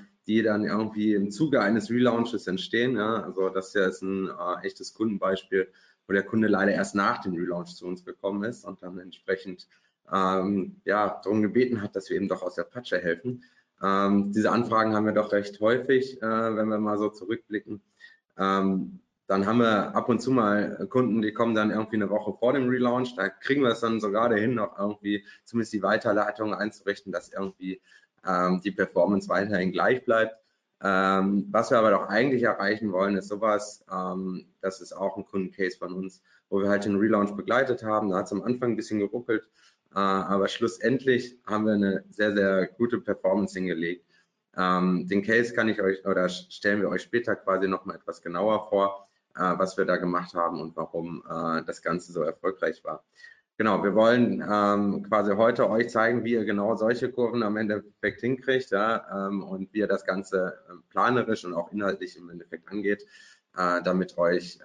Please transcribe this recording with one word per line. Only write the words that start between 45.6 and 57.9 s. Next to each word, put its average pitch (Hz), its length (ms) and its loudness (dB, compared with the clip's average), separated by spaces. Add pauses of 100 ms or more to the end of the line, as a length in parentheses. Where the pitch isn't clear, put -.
ich 104 120 0
euch, 95 240 0
oder 90 240 2
stellen 101 520 -2
wir 90 80 0
euch 90 140 -4
später 117 340 -2
quasi 95 320 0
noch 95 160 -2
mal 90 100 -8
etwas - 260 -12
genauer 101 460 0
vor, 98 400 0 (280)
äh, 90 220 0
was 92 200 -2
wir 98 80 2
da 90 100 2
gemacht 87 380 -2
haben 85 260 -2
und 80 160 -10
warum, 82 540 -8
äh, 82 340 -4
das - 180 -10
Ganze 87 300 -4
so 87 100 -2
erfolgreich 80 640 -4
war. 78 220 -10 (520)
Genau, 104 280 2
wir 98 100 2
wollen, 113 460 4
ähm, 101 640 2
quasi 104 300 2
heute 113 360 4
euch 113 180 2
zeigen, 113 380 2
wie 117 80 0
ihr 113 100 2
genau 104 320 0
solche 120 340 0
Kurven 120 320 -2
am 104 140 0
Endeffekt 107 640 -2